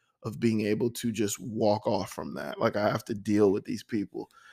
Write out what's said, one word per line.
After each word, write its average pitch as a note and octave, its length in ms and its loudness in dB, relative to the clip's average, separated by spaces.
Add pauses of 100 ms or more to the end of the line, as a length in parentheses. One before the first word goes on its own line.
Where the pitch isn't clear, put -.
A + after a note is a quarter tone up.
(240)
of G#2+ 160 -8
being A2 220 2
able G#2+ 300 2
to A#2+ 200 -4
just G#2 280 -2
walk G#2+ 480 0
off G2+ 240 0
from D2 240 -8
that. C#2+ 240 -8
Like, - 180 2
I G#2 120 2
have - 160 -2
to A#2 80 -4
deal G#2 380 4
with G#2 140 0
these G#2+ 180 -6
people. G#2+ 460 -6 (240)